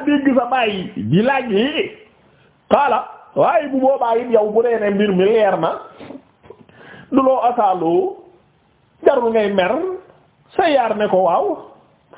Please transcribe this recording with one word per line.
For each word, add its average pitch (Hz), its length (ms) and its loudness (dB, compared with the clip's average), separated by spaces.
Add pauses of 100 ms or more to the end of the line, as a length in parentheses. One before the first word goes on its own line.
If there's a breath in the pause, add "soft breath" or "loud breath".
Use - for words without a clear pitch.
dégg 277 280 2
sa 247 160 2
baay 214 460 -2
di 127 260 0
laaj 254 300 -2
yi 240 380 -2 (800 soft breath)
qaala 226 340 2 (280)
waaye 294 360 2
bu 262 120 -2
boobaa 262 360 0
it 247 140 -4
yow 214 200 -2
bu 226 120 0
dee 220 180 0
ne 208 100 -2
mbir 202 220 0
mi 180 120 2
leer 202 340 2
na 160 120 -2 (1400 loud breath)
du 269 140 2
loo 262 220 2
asaaloo 185 720 0 (840)
jarul 240 280 2
ngay 208 220 0
mer 190 200 0 (840)
sa - 100 2
yaar 208 300 0
ne 208 120 0
ko 185 140 2
waaw 220 480 0 (480)